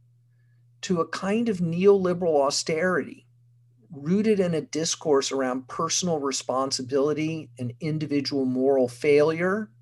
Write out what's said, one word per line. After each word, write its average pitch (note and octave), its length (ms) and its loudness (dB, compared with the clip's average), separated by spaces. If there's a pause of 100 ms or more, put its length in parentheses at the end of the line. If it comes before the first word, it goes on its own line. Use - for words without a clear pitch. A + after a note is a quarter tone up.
(840)
to F3 180 -2
a D#3+ 80 -4
kind A3 400 -2
of G3+ 80 -2
neoliberal F3 840 4
austerity D#3 840 -2 (640)
rooted F#3+ 500 2
in F3 120 0
a D#3+ 80 0
discourse D3 720 0
around C3 360 -4
personal E3 500 -2
responsibility C#3 1300 -2 (100)
and B2 220 -6
individual D3 640 -2
moral B2+ 440 2
failure D#3+ 840 0 (120)